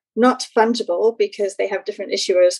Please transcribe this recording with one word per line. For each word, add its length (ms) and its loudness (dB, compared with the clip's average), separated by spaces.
not 400 0
fungible 600 0
because 400 -4
they 120 -2
have 160 -6
different 280 -10
issuers, 480 2